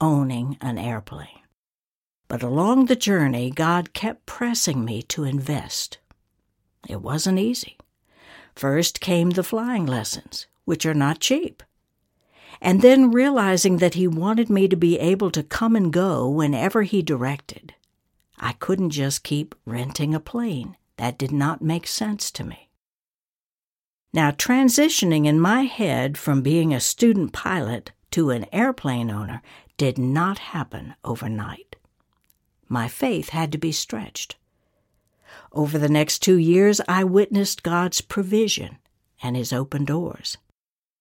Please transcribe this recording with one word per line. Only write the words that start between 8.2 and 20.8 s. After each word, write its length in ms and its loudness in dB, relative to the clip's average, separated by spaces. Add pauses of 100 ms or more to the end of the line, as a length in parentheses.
First 460 0
came 300 2
the 120 0
flying 440 -2
lessons, 600 -6 (180)
which 200 -2
are 100 0
not 260 2
cheap. 420 -2 (1000)
And 220 4
then 300 10
realizing 680 4
that 160 4
he 120 2
wanted 440 0
me 180 4
to 80 0
be 220 2
able 320 0
to 120 -2
come 340 0
and 160 2
go 360 0
whenever 540 0
he 200 0
directed. 680 -6 (640)
I 140 -6
couldn't 380 -2
just 320 -4
keep 320 -6 (100)
renting 500 -4
a 60 -2
plane. 560 -6 (200)